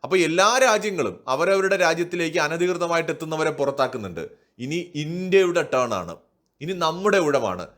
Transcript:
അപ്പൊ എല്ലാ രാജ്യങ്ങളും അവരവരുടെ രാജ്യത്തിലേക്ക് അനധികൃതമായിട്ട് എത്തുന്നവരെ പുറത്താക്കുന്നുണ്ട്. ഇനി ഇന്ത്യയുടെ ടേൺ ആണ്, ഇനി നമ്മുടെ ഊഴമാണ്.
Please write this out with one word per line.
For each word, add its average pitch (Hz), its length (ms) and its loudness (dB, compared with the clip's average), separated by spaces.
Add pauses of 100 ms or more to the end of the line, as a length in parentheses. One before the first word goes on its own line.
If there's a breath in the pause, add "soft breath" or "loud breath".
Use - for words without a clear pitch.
അപ്പൊ 165 120 0
എല്ലാ 190 480 4
രാജ്യങ്ങളും 190 640 0
അവരവരുടെ 190 480 2
രാജ്യത്തിലേക്ക് 170 640 0
അനധികൃതമായിട്ട് 170 720 0
എത്തുന്നവരെ 156 400 -2
പുറത്താക്കുന്നുണ്ട്. 127 800 -4 (300 soft breath)
ഇനി 156 360 -6
ഇന്ത്യയുടെ 175 680 2
ടേൺ 123 320 0
ആണ്, 85 220 -6 (440)
ഇനി 165 120 -8
നമ്മുടെ 185 460 0
ഊഴമാണ്. 120 480 0 (120)